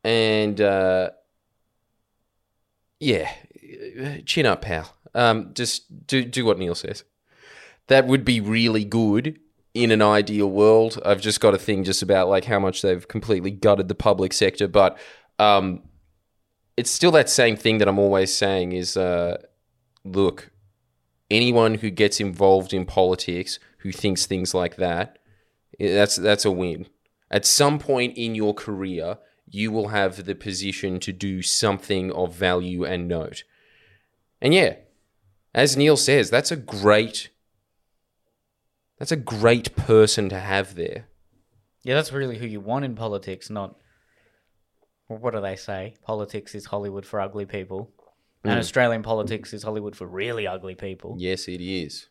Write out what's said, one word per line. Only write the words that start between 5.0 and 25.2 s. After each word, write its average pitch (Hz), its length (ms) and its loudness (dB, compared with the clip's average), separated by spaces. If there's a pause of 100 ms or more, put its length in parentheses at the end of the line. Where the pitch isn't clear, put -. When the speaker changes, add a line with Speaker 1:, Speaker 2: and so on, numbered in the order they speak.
Speaker 1:
Um, 113 380 0
just - 540 -8
do, 131 160 0
do 123 220 -6
what 101 140 4
Neil 87 160 -4
says. - 280 -12 (880)
That 131 180 6
would 131 160 4
be 117 160 2
really 110 460 0
good 113 540 0 (340)
in 117 180 2
an 107 100 6
ideal 104 480 4
world. 110 560 6
I've 98 160 2
just 107 200 -2
got 104 120 6
a 95 40 0
thing 98 260 -2
just 95 180 -2
about, 92 280 2
like, 92 160 2
how 107 140 0
much 95 220 -2
they've 90 260 -2
completely 101 440 -4
gutted 98 360 2
the 98 80 -4
public 95 380 0
sector, 98 340 0
but, 92 300 4 (400)
um, 98 460 2 (960)
it's 120 140 -2
still 170 200 4
that 156 180 6
same 117 280 4
thing 110 220 2
that 101 80 6
I'm 98 120 2
always 98 340 2
saying 95 380 0
is, 90 240 -6
uh, 87 420 -2 (680)
look, 95 440 -2 (800)
anyone 113 460 4
who 107 140 -6
gets 101 300 0
involved 95 540 2
in 92 120 -2
politics, 90 760 -2 (200)
who 95 120 -8
thinks 95 340 -2
things 92 280 -4
like 90 240 -4
that, 90 420 -4 (600)